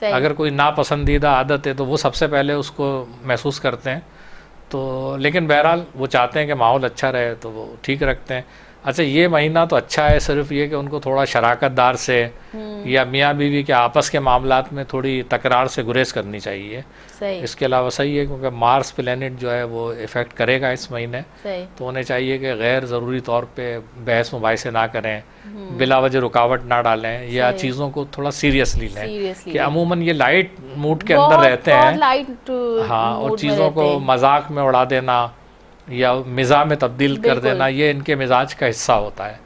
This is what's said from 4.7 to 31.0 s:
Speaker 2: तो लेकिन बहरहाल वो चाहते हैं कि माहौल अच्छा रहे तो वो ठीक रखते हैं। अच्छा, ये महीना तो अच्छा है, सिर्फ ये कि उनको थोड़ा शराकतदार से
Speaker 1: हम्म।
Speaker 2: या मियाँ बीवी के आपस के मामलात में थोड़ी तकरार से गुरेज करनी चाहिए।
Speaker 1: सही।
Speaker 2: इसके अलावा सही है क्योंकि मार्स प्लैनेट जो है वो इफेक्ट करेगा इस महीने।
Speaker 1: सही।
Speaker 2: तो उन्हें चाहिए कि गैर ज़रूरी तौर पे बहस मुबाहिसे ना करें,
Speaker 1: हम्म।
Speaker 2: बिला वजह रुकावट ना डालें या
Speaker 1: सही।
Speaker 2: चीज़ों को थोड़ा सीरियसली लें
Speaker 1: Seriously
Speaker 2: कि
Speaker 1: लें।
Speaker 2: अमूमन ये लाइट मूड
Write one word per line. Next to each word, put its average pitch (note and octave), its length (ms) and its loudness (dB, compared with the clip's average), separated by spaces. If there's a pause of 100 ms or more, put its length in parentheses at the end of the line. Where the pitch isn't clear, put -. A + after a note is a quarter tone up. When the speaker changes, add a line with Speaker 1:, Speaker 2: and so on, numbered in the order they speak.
Speaker 2:
तो C3+ 460 -6
लेकिन D3+ 300 0
बहरहाल D#3+ 380 4 (100)
वो C3 120 -4
चाहते B2+ 320 0
हैं D3 80 -2
कि D3 80 -4
माहौल B2+ 280 4
अच्छा B2+ 260 -2
रहे A#2+ 260 -2
तो A2+ 140 -14
वो A2 180 -12 (160)
ठीक C#3 200 -2
रखते C3 300 -2
हैं। B2+ 120 -6 (400)
अच्छा, C#3 180 -2
ये D3+ 240 2
महीना D#3+ 380 2
तो E3 100 0
अच्छा C#3 280 0
है, D3+ 160 4
सिर्फ D3 320 -2
ये C#3+ 160 -2
कि D3+ 80 -6
उनको C#3+ 240 -6
थोड़ा C3+ 260 0
शराकतदार B2+ 720 2
से B2 240 0 (320)
Speaker 1:
हम्म। G#3 360 -10
Speaker 2:
या C3 160 2
मियाँ C#3 300 0
बीवी C#3+ 280 0
के C#3 100 0
आपस A#2+ 360 2
के D3+ 100 0
मामलात C3 540 2
में C#3 120 -8
थोड़ी C3 380 -4
तकरार B2 440 2
से B2+ 160 -4
गुरेज A#2+ 280 0
करनी G#2 280 -8
चाहिए। G2+ 440 -10 (360)
Speaker 1:
सही। G3 200 -6
Speaker 2:
इसके C#3 260 -6
अलावा B2+ 240 2
सही C#3+ 280 -2
है C#3+ 80 -2
क्योंकि C3+ 300 -6
मार्स B2 360 2
प्लैनेट B2+ 420 -4
जो B2 180 -6
है A#2+ 140 -2
वो A#2 280 -6
इफेक्ट A#2+ 400 -6
करेगा B2+ 380 0
इस B2+ 200 -10
महीने। A#2+ 300 -8 (220)
Speaker 1:
सही। F#3 220 -10 (120)
Speaker 2:
तो B2+ 100 -10
उन्हें C3 160 -6
चाहिए C3 340 -2
कि C3 180 -4
गैर A#2+ 300 0
ज़रूरी A#2+ 360 -4
तौर A#2+ 240 -2 (100)
पे B2 240 -6
बहस A#2 540 -2
मुबाहिसे A2+ 380 -2
ना A2+ 160 0
करें, A2 340 -6 (240)
Speaker 1:
हम्म। G3+ 320 -14
Speaker 2:
बिला C3 220 4
वजह C3 200 2
रुकावट B2 460 2
ना A#2+ 160 2
डालें A2+ 480 0
या B2 220 2
Speaker 1:
सही। B2 80 -6
Speaker 2:
चीज़ों C#3 300 -4
को C#3 160 -6 (120)
थोड़ा C#3+ 140 -4
सीरियसली C3+ 560 0
लें G2+ 160 -8
Speaker 1:
Seriously G3+ 400 -8
Speaker 2:
कि D#3+ 140 -6
Speaker 1:
लें। - 40 0
Speaker 2:
अमूमन E3+ 420 0
ये E3 100 0
लाइट D#3 420 2 (220)
मूड D3+ 260 -2